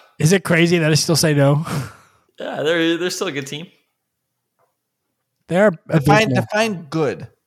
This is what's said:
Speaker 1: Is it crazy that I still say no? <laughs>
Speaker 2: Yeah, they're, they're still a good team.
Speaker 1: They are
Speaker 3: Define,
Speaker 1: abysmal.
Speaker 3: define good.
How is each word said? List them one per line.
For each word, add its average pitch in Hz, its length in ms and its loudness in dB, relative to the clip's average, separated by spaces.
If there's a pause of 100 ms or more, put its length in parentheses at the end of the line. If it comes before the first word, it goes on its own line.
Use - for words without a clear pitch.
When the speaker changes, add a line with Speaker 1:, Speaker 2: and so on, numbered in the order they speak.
(180)
Speaker 1:
Is 156 140 2
it 190 140 2
crazy 170 320 2
that 156 140 0
I 156 40 4
still 156 220 0
say 156 160 0
no? 143 380 2
<laughs> - 40 -4 (640)
Speaker 2:
Yeah, - 240 -8
they're, 165 340 0
they're 175 120 -4
still 185 180 -6
a 160 60 -6
good 139 140 -8
team. 151 200 -12 (1800)
Speaker 1:
They 165 100 -2
are 208 140 4
Speaker 3:
Define, 160 600 2
Speaker 1:
abysmal. 123 40 0
Speaker 3:
define 208 480 -2
good. 139 440 -4 (200)